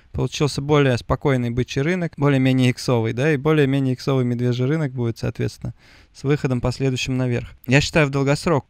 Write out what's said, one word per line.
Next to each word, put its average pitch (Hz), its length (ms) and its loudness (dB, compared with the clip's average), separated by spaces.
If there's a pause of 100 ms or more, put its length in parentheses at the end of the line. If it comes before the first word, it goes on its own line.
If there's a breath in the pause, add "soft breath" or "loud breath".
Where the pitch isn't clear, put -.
(120 soft breath)
получился 135 500 -2
более 143 340 4
спокойный 127 540 0
бычий 123 320 -4
рынок, 170 340 -2
более-менее 131 540 4
иксовый, 113 420 0
да, 143 220 0
и - 20 0
более-менее 139 580 2
иксовый 131 300 0
медвежий 123 420 0
рынок 147 260 -2
будет, 120 260 -4
соответственно, 120 560 -6 (400 loud breath)
с - 80 -20
выходом 135 380 0
последующим 127 560 -2
наверх. 120 340 -2 (160)
Я 135 140 4
считаю, 151 260 2
в 135 40 -4
долгосрок 139 600 0